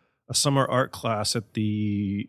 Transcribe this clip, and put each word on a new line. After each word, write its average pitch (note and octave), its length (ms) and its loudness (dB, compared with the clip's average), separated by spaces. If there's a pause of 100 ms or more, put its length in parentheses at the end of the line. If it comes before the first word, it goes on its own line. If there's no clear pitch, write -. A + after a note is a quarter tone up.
(280)
a A#2+ 60 -6
summer C#3 340 2
art B2+ 240 0
class A2 460 -2
at - 160 -8
the, G#2 760 -2